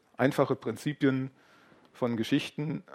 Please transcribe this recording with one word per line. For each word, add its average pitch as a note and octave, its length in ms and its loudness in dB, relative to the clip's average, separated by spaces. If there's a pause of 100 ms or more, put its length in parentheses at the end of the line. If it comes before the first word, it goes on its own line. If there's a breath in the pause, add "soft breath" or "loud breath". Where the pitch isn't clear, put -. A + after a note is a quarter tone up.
(160)
Einfache C3+ 400 2
Prinzipien C3 760 -2 (600 soft breath)
von A#2+ 240 -2
Geschichten C#3+ 680 -2 (120)